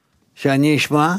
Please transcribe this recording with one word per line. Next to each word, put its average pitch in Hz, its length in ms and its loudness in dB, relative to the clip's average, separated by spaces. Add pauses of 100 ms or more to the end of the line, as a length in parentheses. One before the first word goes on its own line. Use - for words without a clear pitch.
(360)
שאני 139 420 0
אשמע, 151 420 0